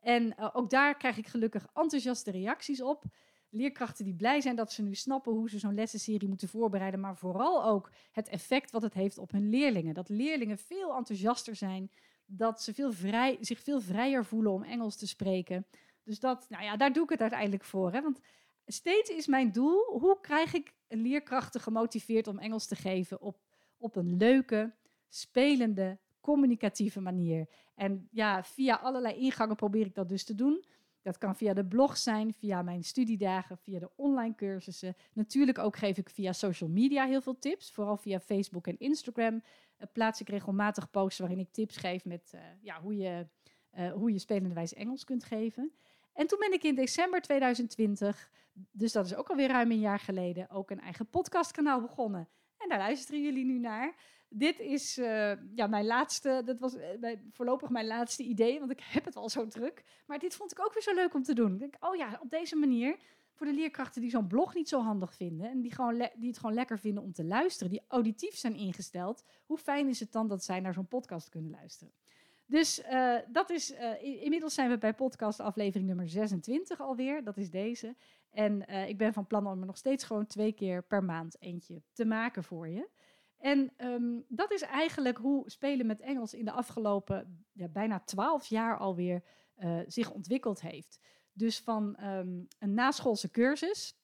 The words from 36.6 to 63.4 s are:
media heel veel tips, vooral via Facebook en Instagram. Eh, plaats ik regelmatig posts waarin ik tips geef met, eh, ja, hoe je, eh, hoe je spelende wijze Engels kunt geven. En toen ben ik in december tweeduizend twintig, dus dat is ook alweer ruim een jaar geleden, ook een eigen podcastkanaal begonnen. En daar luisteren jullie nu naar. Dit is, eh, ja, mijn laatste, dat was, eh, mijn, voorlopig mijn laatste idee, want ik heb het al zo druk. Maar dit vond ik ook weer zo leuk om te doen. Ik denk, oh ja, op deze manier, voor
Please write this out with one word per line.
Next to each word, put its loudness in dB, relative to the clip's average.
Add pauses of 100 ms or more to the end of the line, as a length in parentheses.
media 4
heel 2
veel -6
tips, -4
vooral -2
via -2
Facebook -2
en -6
Instagram. 0 (340)
Eh, -16
plaats 0
ik -10
regelmatig -2
posts 0
waarin -2
ik -6
tips -4
geef -4
met, -10
eh, -18 (200)
ja, -12
hoe -6
je, -4 (420)
eh, -4
hoe 0
je 2
spelende 0
wijze -4
Engels -8
kunt -4
geven. -4 (400)
En 0
toen 2
ben 2
ik 0
in 4
december 2
tweeduizend 2
twintig, 0 (220)
dus -4
dat 2
is -6
ook -6
alweer 2
ruim 4
een 4
jaar 2
geleden, -4
ook -8
een -10
eigen -8
podcastkanaal 0
begonnen. -4 (300)
En -6
daar 2
luisteren -2
jullie 0
nu 0
naar. -4 (400)
Dit 0
is, -4
eh, 0 (240)
ja, 2
mijn 2
laatste, 2
dat -2
was, -2
eh, -8
mijn, -6
voorlopig 0
mijn 0
laatste -2
idee, 4
want -4
ik -6 (140)
heb 0
het -10
al -8
zo -2
druk. -8 (220)
Maar -8
dit -4
vond -12
ik -16
ook 0
weer -2
zo 0
leuk 2
om 0
te 0
doen. 4
Ik -4
denk, -10
oh -2
ja, -6
op -12
deze -4
manier, 4 (360)
voor -8